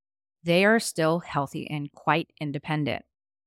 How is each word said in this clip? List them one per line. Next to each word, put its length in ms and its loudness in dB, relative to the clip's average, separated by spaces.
they 220 4
are 160 6
still 380 0
healthy 500 -6
and 240 -6
quite 380 -2
independent. 640 -4